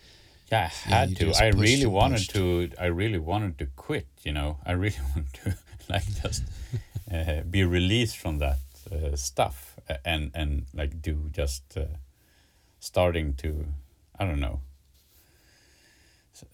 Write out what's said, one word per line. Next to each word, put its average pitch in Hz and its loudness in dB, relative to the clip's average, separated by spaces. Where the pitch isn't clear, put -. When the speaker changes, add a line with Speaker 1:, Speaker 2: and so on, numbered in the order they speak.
Speaker 1:
Yeah, 110 4
I - -4
Speaker 2:
Yeah, 110 6
Speaker 1:
had 95 4
Speaker 2:
you 92 -2
Speaker 1:
to. - 2
Speaker 2:
just - 6
Speaker 1:
I 110 8
Speaker 2:
pushed 98 6
Speaker 1:
really 127 6
Speaker 2:
and 107 4
Speaker 1:
wanted 117 4
Speaker 2:
pushed. 90 -2
Speaker 1:
to, 90 2
I 90 0
really 90 2
wanted 90 -2
to 73 -4
quit, - -6
you 73 -4
know? 73 -2
I 90 -2
really 95 0
<laughs> 69 -2
wanted 76 -4
to, 95 -2
like, - -2
just, - -4
uh, 80 -2
be 92 2
released 92 2
from 78 -4
that, 67 0
uh, 73 -2
stuff, - -4
uh, 76 -4
and, 78 -2
and, 71 -2
like, 76 -6
do 76 -4
just, 71 -4
uh, 73 -2
starting 80 2
to, 76 -4
I 98 -2
don't 73 0
know, 67 -4
s-, - -20